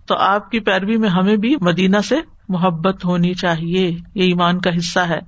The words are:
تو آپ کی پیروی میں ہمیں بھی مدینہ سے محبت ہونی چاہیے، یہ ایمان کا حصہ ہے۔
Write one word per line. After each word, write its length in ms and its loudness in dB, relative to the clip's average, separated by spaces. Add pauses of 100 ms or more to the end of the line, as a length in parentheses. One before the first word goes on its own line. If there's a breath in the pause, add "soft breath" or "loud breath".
تو 80 0
آپ 360 0
کی 100 -2
پیروی 360 0
میں 120 2
ہمیں 280 2
بھی 240 0
مدینہ 440 2
سے 160 0 (280)
محبت 560 -2
ہونی 300 2
چاہیے، 540 -2 (260)
یہ 80 0
ایمان 380 2
کا 180 0
حصہ 220 -2
ہے۔ 280 -2